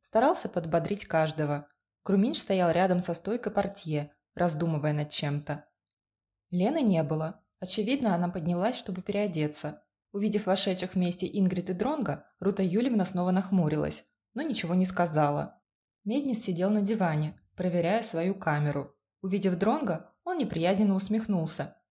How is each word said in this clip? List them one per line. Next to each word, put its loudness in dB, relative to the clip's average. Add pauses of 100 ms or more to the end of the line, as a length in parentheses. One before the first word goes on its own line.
старался 2
подбодрить -2
каждого. 0 (340)
Круминш 2
стоял 2
рядом 4
со -2
стойкой -4
портье, -2 (220)
раздумывая 0
над -2
чем-то. -4 (880)
Лены 0
не 4
было. -4 (200)
Очевидно, 0
она 0
поднялась, -2
чтобы -8
переодеться. -4 (260)
Увидев 0
вошедших 0
вместе 0
Ингрид 0
и 0
Дронга, -2 (120)
Рута 0
Юльевна 2
снова 0
нахмурилась, 0 (280)
но -6
ничего -2
не 4
сказала. 0 (420)
Меднис -2
сидел 0
на 2
диване, 0 (160)
проверяя 0
свою -2
камеру. 0 (280)
Увидев 0
Дронга, 0 (140)
он -2
неприязненно 2
усмехнулся, -2 (140)